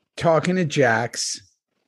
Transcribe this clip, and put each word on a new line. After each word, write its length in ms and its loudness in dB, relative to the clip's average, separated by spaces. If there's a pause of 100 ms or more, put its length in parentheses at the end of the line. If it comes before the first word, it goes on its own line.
(180)
talking 400 2
to 80 0
Jax. 760 -2 (460)